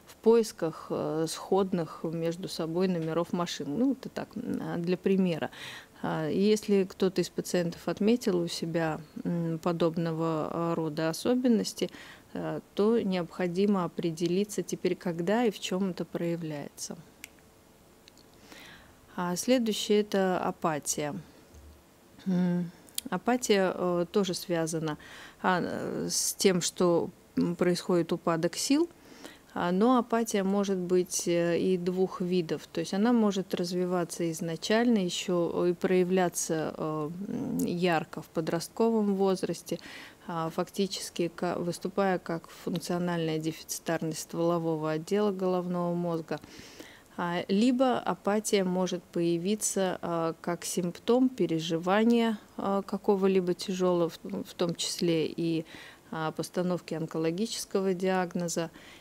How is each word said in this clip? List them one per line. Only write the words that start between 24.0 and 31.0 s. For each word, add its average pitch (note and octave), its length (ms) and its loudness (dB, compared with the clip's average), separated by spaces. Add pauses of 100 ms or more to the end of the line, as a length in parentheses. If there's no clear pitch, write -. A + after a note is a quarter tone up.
тоже F#3 220 0
связана, D#3+ 640 -2 (440)
а, F#3 220 2
э, - 460 -4
с - 260 -2
тем, F3+ 260 4
что, E3+ 480 2 (280)
м, F3 180 0
происходит F3 580 2
упадок E3 440 0
сил, D#4 320 2 (640)
а, F3 160 0
но A#3 260 4
апатия A3+ 460 0
может G3 360 2
быть, F3+ 480 0